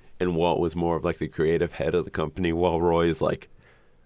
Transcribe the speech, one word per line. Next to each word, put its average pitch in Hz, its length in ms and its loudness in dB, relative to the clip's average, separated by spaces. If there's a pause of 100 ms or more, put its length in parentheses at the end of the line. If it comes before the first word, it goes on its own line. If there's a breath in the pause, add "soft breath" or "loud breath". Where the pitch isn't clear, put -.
(220 soft breath)
and 90 140 0
Walt 85 260 2
was 85 140 -2
more 85 200 0
of, 80 80 -4
like, 85 140 -2
the 80 100 -6
creative 80 460 0
head 80 220 -2
of 82 100 0
the - 60 -14
company, 82 420 -2
while 82 260 2
Roy 85 280 4
is 80 140 0
like, - 280 -2 (560 soft breath)